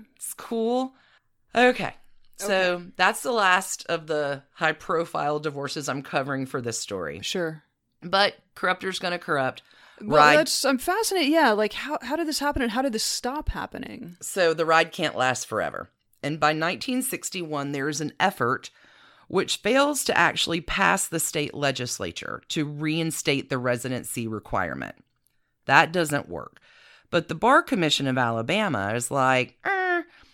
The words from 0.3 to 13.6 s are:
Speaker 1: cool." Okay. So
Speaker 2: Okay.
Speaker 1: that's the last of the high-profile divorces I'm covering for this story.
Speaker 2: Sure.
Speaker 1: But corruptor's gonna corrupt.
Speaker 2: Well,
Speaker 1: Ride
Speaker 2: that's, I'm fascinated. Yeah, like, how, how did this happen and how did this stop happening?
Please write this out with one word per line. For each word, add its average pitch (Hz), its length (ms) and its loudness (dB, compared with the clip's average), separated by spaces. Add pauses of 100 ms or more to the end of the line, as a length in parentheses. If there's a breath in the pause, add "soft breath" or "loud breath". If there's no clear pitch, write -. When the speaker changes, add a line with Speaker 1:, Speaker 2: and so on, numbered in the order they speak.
Speaker 1:
cool." 240 600 -2 (600 soft breath)
Okay. 247 400 2 (420)
So 190 380 2
Speaker 2:
Okay. 175 100 -8 (120)
Speaker 1:
that's 196 260 2
the 262 100 -4
last 190 540 2
of 160 220 -4
the 143 340 -2 (120)
high-profile 156 840 -2
divorces 143 480 -6
I'm 135 140 -4
covering 135 420 -4
for 131 160 -6
this 117 180 -6
story. 85 440 -8
Speaker 2:
Sure. 160 400 -6 (400)
Speaker 1:
But 190 320 2 (200)
corruptor's 185 440 -4
gonna 175 200 -4
corrupt. 139 440 -2 (400 loud breath)
Speaker 2:
Well, 180 160 4
Speaker 1:
Ride 294 220 10
Speaker 2:
that's, - 260 0
I'm 262 100 2
fascinated. 359 560 0
Yeah, 302 200 6
like, 208 200 2
how, 294 300 -6
how 247 140 -6
did 330 120 -2
this 294 120 -4
happen 277 200 0
and 240 120 0
how 254 100 0
did 277 100 0
this 214 100 -2
stop 285 460 -4
happening? - 720 -8